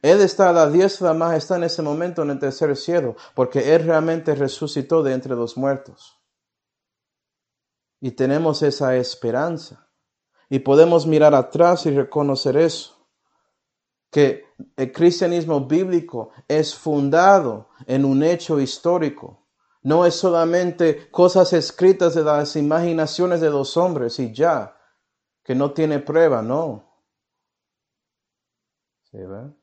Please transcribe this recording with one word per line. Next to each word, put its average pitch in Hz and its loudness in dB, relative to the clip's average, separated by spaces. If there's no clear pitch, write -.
Él 180 4
está 190 2
a 175 4
la 160 4
diestra 185 2
de 160 2
la 160 -2
majestad 165 -2
en 170 -2
ese 165 -6
momento 165 -4
en 147 -4
el 135 -6
tercer 139 -4
cielo, 143 -4
porque 135 0
Él 165 2
realmente 160 -2
resucitó 143 -4
de 131 0
entre 127 -6
los 117 -6
muertos. - -8
Y 131 -6
tenemos 147 -2
esa 135 0
esperanza. 127 -6
Y 135 -2
podemos 156 4
mirar 151 4
atrás 170 2
y 160 0
reconocer 139 -2
eso, - -4
que 143 2
el 127 -6
cristianismo 170 0
bíblico 160 -2
es 151 -2
fundado 147 2
en 135 0
un 135 0
hecho 165 -2
histórico. 156 -4
No 160 2
es 170 4
solamente 170 0
cosas 180 4
escritas 180 2
de 165 0
las 147 0
imaginaciones 165 -2
de 160 2
los 135 -2
hombres 156 -2
y 120 -6
ya, 135 -2
que 127 -6
no 143 -2
tiene 156 -2
prueba, 143 0
no. 123 -6
¿Sí, - -20
verdad? 101 -18